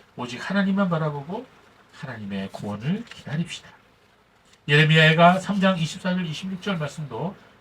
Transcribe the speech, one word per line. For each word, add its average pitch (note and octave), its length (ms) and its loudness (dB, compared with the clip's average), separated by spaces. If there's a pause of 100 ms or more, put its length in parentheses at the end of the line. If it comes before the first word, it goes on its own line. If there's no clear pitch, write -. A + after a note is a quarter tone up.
(180)
오직 A#2+ 200 -10 (120)
하나님만 G3 400 0
바라보고 D#3+ 560 -4 (480)
하나님의 G2+ 580 -10
구원을 B2 540 -6
기다립시다. - 640 -8 (960)
예레미야가 D#3+ 720 6
삼 G3 220 -4
장 F#3+ 180 2
이십사 F3+ 340 -4
절, F3+ 120 -2
이십육 F3+ 360 -10
절 G3 160 -4
말씀도 D3+ 580 -8 (260)